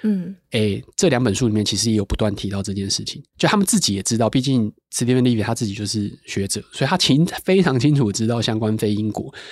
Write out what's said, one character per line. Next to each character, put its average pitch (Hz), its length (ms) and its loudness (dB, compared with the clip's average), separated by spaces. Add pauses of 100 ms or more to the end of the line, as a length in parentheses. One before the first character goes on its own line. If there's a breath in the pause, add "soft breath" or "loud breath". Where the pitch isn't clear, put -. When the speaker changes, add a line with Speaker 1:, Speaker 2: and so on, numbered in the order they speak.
Speaker 1:
嗯。 196 320 -2 (160)
Speaker 2:
诶， 107 320 0 (140)
这 185 120 2
两 123 140 4
本 110 120 2
书 123 140 0
里 104 60 0
面 107 100 2
其 101 120 -2
实 113 140 0
也 110 60 2
有 101 80 0
不 - 120 -2
断 104 180 0
提 101 160 -6
到 98 100 -4
这 98 140 -6
件 98 160 -6
事 - 140 -4
情， 139 180 -10 (160)
就 - 100 2
他 - 80 2
们 202 80 4
自 214 140 2
己 107 160 0
也 98 80 -4
知 110 160 0
道， 113 100 2
毕 127 140 0
竟 123 280 0 (220)
Steven 127 300 2
Levy 120 200 2
他 113 120 -2
自 117 100 -4
己 101 80 -2
就 107 140 -6
是 101 260 -4 (140)
学 98 200 -4
者， 101 160 -6 (100)
所 - 120 -2
以 131 60 0
他 185 80 2
清-， 151 260 4 (200)
非 190 180 4
常 131 160 2
清 139 160 4
楚 127 180 2
知 113 140 -2
道 117 160 0
相 110 160 0
关 110 180 0
非 107 160 0
因 107 180 -2
果。 - 220 -8 (200 loud breath)